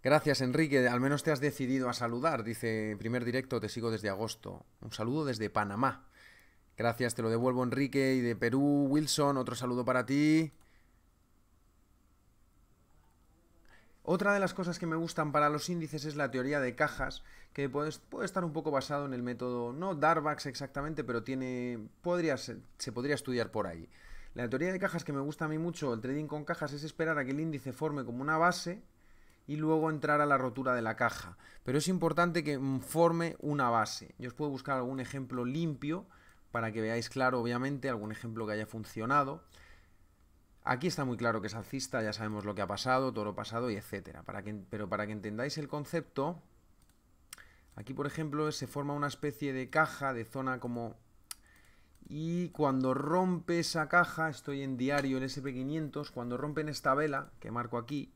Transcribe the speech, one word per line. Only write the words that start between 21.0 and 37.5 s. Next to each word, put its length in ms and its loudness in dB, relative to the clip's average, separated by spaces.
pero 200 -2
tiene, 680 -4
podría 380 2
ser, 220 -8
se 120 -6
podría 260 0
estudiar 340 0
por 160 0
ahí. 240 -8
La 160 -4
teoría 240 0
de 60 -2
cajas 260 0
que 80 -4
me 80 0
gusta 240 -4
a 40 -2
mí 100 -2
mucho, 340 -2
el 80 -2
trading 260 -4
con 200 -6
cajas, 260 -4
es 120 -8
esperar 340 -2
a 80 0
que 60 -2
el 80 0
índice 340 -4
forme 280 -2
como 200 -6
una 160 2
base 440 2
y 100 -6
luego 340 4
entrar 320 4
a 40 6
la 120 6
rotura 360 0
de 60 2
la 160 0
caja. 400 0
Pero 120 0
es 120 2
importante 540 4
que, 160 0
mm, 220 0
forme 600 4
una 280 2
base. 500 2
Yo 100 -8
os 60 -10
puedo 160 -2
buscar 280 -2
algún 220 -2
ejemplo 440 -4
limpio 640 -2
para 220 -2
que 80 -2
veáis 300 0
claro, 300 2
obviamente, 500 -2